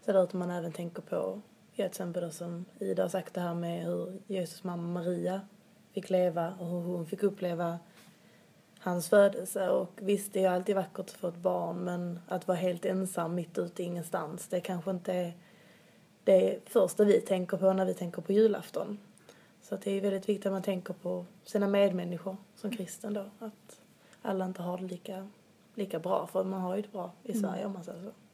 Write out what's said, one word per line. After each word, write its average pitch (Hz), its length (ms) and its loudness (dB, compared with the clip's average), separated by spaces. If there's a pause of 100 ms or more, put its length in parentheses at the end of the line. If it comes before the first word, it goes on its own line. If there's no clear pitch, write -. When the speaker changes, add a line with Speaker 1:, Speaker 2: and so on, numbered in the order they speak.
Speaker 1:
sådär, 196 180 4
att 175 100 0
man 180 180 -2
även 170 220 -4
tänker 170 300 -8
på, 190 380 -4 (300)
ja, - 60 -12
till 202 80 -2
exempel 180 380 -6
det 170 80 -6
som 170 340 -8 (140)
Ida 190 240 0
har 180 60 2
sagt, 180 260 -6
det 180 60 -4
här 170 140 -2
med 170 320 -4
hur 175 400 -4
Jesus 185 380 -6
mamma 175 240 -4 (120)
Maria 175 400 0 (520)
fick 185 180 -6
leva 175 500 2
och 170 60 -6
hur 175 140 -2
hon 175 260 -4
fick 190 160 -4
uppleva 175 560 0 (1000)
hans 175 300 -2
födelse. 196 600 6
Och 180 220 2 (120)
visst, 196 300 0
det 190 120 2
är 185 60 6
alltid 185 260 0
vackert 185 220 -4
att 185 120 -8
få - 180 -6
ett 175 80 -6
barn, 180 480 -2
men 175 340 -4 (100)
att 180 200 -4
vara 180 100 2
helt 180 260 -2
ensam 185 500 -2
mitt 175 240 -4
ute 175 240 -4
i 175 40 -4
ingenstans, 175 600 -6
det 185 80 -2
är 175 40 2
kanske 180 300 -4
inte 180 420 -2 (920)
det 185 420 8
första 208 380 6
vi 208 160 8
tänker 185 360 0
på 190 160 6
när 190 120 4
vi 185 100 0
tänker 175 280 -6
på 196 100 0
julafton. 208 680 4 (640)
Så - 120 -6
att 190 80 -8
det 196 80 -2
är 196 100 0
väldigt 196 280 0
viktigt 202 180 0
att 190 60 2
man 190 100 -2
tänker 185 320 -2
på 180 320 -4 (180)
sina 202 240 0
medmänniskor 190 680 2 (200)
som 208 140 -6
kristen 202 440 -8
då, 202 240 -6
att - 420 -14 (420)
alla 190 240 0
inte 185 160 -6
har 180 160 -4
det 185 60 -8
lika, 185 440 -10 (460)
lika 196 240 -4
bra, 180 280 0
för 190 180 0
man 190 160 -2
har 185 160 0
ju 208 60 -2
det 208 100 -10
bra 180 200 -8 (120)
i 226 80 -6
Speaker 2:
Mm. 214 100 0
Speaker 1:
Sverige, 190 240 -2
om 196 60 -4
man 180 120 -10
säger 175 200 -10
så. 208 60 -10 (240)